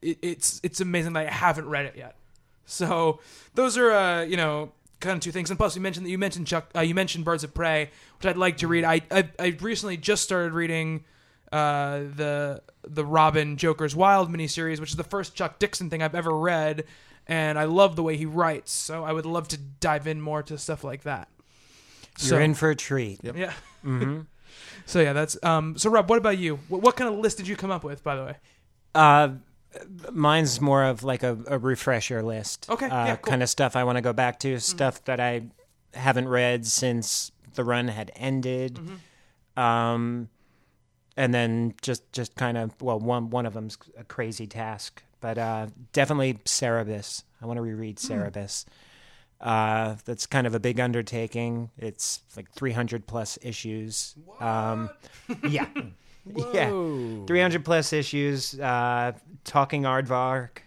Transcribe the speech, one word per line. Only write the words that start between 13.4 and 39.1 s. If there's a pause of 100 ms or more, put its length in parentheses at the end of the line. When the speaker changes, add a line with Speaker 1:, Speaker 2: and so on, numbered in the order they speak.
Speaker 1:
Joker's
Wild
miniseries,
which
is
the
first
Chuck
Dixon
thing
I've
ever
read, (420)
and
I
love
the
way
he
writes.
So
I
would
love
to
dive
in
more
to
stuff
like
that. (920)
Speaker 2:
You're
Speaker 1:
So
Speaker 2:
in
for
a
treat.
Speaker 3:
Yep.
Speaker 1:
Yeah. (320)
Speaker 2:
Mm-hmm.
Speaker 1:
<laughs> (580)
So
yeah,
that's,
um,
so
Rob,
what
about
you? (100)
What,
what
kind
of
list
did
you
come
up
with,
by
the
way? (580)
Speaker 2:
Uh, (840)
mine's
more
of
like
a, (120)
a
refresher
list.
Speaker 1:
Okay,
Speaker 2:
Uh,
Speaker 1:
yeah,
cool.
Speaker 2:
kind
of
stuff
I
wanna
go
back
to,
Speaker 1:
Mm-hmm.
Speaker 2:
stuff
that
I (480)
haven't
read
since (240)
the
run
had
ended.
Speaker 1:
Mm-hmm.